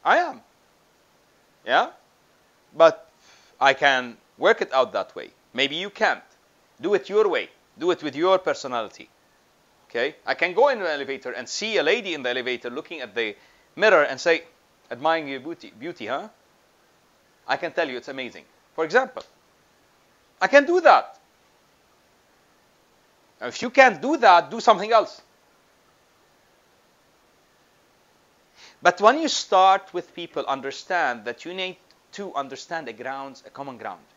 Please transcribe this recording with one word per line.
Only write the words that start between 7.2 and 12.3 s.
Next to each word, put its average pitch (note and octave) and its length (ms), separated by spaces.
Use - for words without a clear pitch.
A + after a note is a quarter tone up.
way. A#2+ 200
Do F3 120
it E3 120
with C3+ 140
your F#3 220
personality. B2 720
Okay? B2+ 280
I C3+ 80
can F3 200
go B3+ 140
in B3 120
an F#3 60
elevator C#3 460
and B2+ 160
see G#3+ 280
a D#3+ 60
lady F#3+ 320
in C#3+ 80
the B2 80